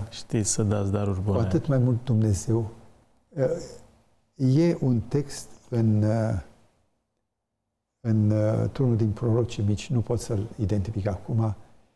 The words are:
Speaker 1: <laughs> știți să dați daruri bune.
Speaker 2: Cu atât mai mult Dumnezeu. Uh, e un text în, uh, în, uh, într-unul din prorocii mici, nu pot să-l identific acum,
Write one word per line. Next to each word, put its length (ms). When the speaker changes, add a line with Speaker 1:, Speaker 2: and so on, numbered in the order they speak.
Speaker 1:
<laughs> 40
știți 400
să 120
dați 280
daruri 300
bune. 160
Speaker 2:
Cu 60
atât 240
mai 120
mult 260
Dumnezeu. 680
Uh, 1300
e 240
un 200
text 480
în, 340
uh, 400
în, 300
uh, 300
într-unul 360
din 140
prorocii 520
mici, 280
nu 100
pot 200
să-l 360
identific 500
acum, 500